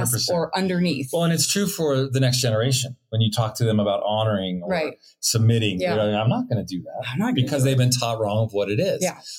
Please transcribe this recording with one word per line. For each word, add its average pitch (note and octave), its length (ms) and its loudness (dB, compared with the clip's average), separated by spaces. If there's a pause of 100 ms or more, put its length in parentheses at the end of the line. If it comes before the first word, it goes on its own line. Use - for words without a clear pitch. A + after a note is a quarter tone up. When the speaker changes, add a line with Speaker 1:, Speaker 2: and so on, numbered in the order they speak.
Speaker 1:
class, B2 60 0
Speaker 2:
percent. D3 240 -2
Speaker 1:
or E3 200 -2
underneath. F3+ 560 0
Speaker 2:
Well, E3+ 120 0
and E3 80 2
it's D3+ 200 0
true G3+ 140 0
for C#3+ 420 0
the C3 120 0
next B2+ 200 2
generation. B2 560 0 (140)
When A2 100 0
you A2 100 4
talk A2 260 -2
to A#2 80 0
them G#2+ 160 2
about G2+ 240 0
honoring G2+ 580 0
or F2 80 -8
Speaker 1:
Right. D#3+ 240 -2 (260)
Speaker 2:
submitting, A2 600 2
Speaker 1:
Yeah. - 140 0
Speaker 2:
you're G#2+ 120 2
like, G#2 160 2
"I'm A2+ 60 4
not B3 200 0
gonna G2+ 160 -2
do F2 180 -8
that," B2 260 -10
Speaker 1:
I'm B2+ 100 -6
not G#3+ 80 0
gonna B3 180 0
Speaker 2:
because C#3 180 0
Speaker 1:
do C3 80 2
Speaker 2:
they've C3+ 60 2
Speaker 1:
it. - 20 2
Speaker 2:
been B2+ 120 4
taught A#2 300 -2
wrong G#2+ 240 0
of A2 80 -6
what G2+ 180 0
it G#2 100 0
is. - 200 0
Speaker 1:
Yeah. F3+ 180 -2 (200)